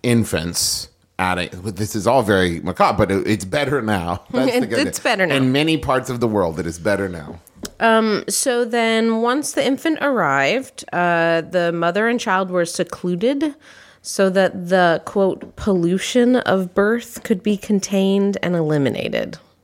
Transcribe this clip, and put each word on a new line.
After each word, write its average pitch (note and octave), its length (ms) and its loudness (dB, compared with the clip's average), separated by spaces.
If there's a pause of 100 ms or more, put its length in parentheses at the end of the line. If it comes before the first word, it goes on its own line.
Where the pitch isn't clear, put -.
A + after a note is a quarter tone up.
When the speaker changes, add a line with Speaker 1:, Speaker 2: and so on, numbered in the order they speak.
Speaker 1:
infants G2 840 -2 (280)
at F#2 200 -2
it. F2 140 -6 (120)
This G2+ 320 -6
is F#2+ 120 -4
all B2 160 4
very F#2 360 2
macabre, A#2+ 380 0
but G2 140 2
it, G2 160 0
it's F#2+ 180 -2
better C#3 360 -2
now. F#2+ 460 -2
Speaker 2:
<laughs> - 40 -20
Speaker 1:
That's B3+ 200 0
the B3 120 0
Speaker 2:
It, G#3+ 60 -6
Speaker 1:
good A#3 180 -2
Speaker 2:
it's - 120 -6
Speaker 1:
news. - 40 -8
Speaker 2:
better G#3+ 220 0
now. C#3 100 0
Speaker 1:
In C3 160 2
many D#3 260 2
parts C3 320 -2
of B2 100 -6
the A#2+ 80 2
world, F2+ 320 0
it E2+ 80 -4
is E2+ 100 -6
better G2 300 -2
now. E2 320 -12 (400)
Speaker 2:
Um, A3 480 2
so A#3+ 380 -2
then A3+ 560 0
once C4 320 -2
the - 120 0
infant C#4 360 0
arrived, F3+ 840 0 (100)
uh, E3 480 2
the E3+ 300 0
mother F3 360 0
and A#3 120 0
child F#3+ 320 0
were F3 140 2
secluded A#3 920 -2 (460)
so - 280 0
that F#3 400 0
the, F3+ 360 4
quote, - 500 -2
"pollution F#3+ 840 2
of F#3+ 380 0
birth" G#3+ 480 0
could G3 180 0
be G#3 160 0
contained G3 840 0
and F3 120 0
eliminated. D3 840 0 (260)